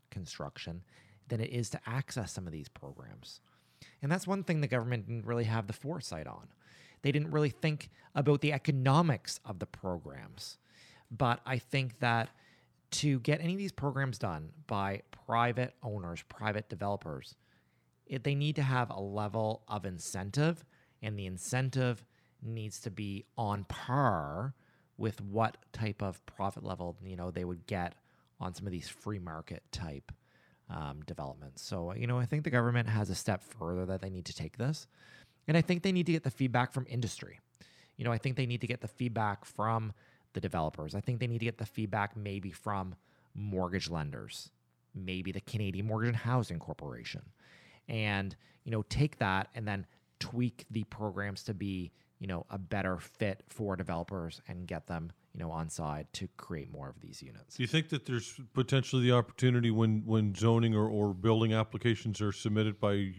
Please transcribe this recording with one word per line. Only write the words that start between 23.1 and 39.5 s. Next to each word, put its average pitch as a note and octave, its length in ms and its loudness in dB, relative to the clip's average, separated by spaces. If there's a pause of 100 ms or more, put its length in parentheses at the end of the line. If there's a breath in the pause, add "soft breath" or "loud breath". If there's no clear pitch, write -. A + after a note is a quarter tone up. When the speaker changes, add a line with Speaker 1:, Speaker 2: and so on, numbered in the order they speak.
Speaker 1:
on G#2 260 0
par G#2+ 920 0 (440 soft breath)
with G#2 240 -2
what G#2 360 0 (140)
type G#2+ 320 -2
of F#2+ 220 -4
profit G2 380 -4
level, F2+ 400 -4
you F#2 120 -10
know, F2+ 160 -4
they F2 140 -2
would F2+ 200 -6
get F2+ 300 -2 (440 soft breath)
on F2+ 140 -4
some G2 140 -8
of F#2+ 40 -4
these F2 180 -6
free G#2 300 -6
market E2 520 -10
type, D2 400 -8 (580 soft breath)
um, D2 380 -6
developments. C#2 560 -10
So, F2+ 300 -4
you A#2 120 -4
know, B2 140 2
I B2 60 0
think D3+ 180 0
the - 80 -2
government A#2+ 380 4
has G#2+ 200 2
a F#2 60 -2
step F#2+ 260 0
further F2+ 460 -4
that F#2 140 -2
they G2 80 -6
need F#2 160 -8
to - 100 -10
take - 220 -8
this. C#3 300 -2 (600 loud breath)
And D#3 100 6
I E3 40 8
think F3 200 2
they G3 100 2
need F3+ 140 4
to F3 60 2
get D#3+ 120 2
the C3 80 0
feedback B2+ 420 2
from B2+ 160 -2
industry. A2+ 500 -4 (580 soft breath)
You - 80 -4
know, A#2+ 60 2
I A#2 60 2
think B2+ 180 -2
they C3 100 2
need A#2 160 0
to A#2+ 60 -2
get B2 140 -2
the A2+ 60 -6
feedback G#2+ 580 0
from A2 480 0 (400 soft breath)